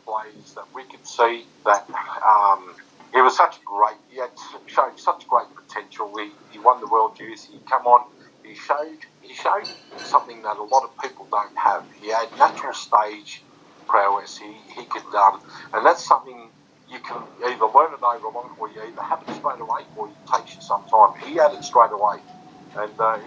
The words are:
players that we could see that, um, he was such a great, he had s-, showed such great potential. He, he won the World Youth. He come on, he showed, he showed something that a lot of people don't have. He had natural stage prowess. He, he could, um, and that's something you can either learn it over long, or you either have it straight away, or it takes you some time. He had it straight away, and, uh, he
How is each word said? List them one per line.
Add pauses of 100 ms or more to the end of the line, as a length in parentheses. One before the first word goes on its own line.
players
that
we
could
see (180)
that, (380)
um, (380)
he
was
such
a
great, (140)
he
had
s-,
showed
such
great (100)
potential.
He, (200)
he
won
the
World
Youth.
He
come
on, (380)
he
showed, (240)
he
showed (280)
something
that
a
lot
of (100)
people
don't
have. (160)
He
had (100)
natural
stage (460)
prowess.
He, (240)
he
could, (100)
um, (340)
and
that's
something (420)
you
can (240)
either
learn
it
over
long,
or
you
either
have
it
straight
away, (120)
or
it
takes
you
some
time.
He
had
it
straight
away, (580)
and,
uh,
he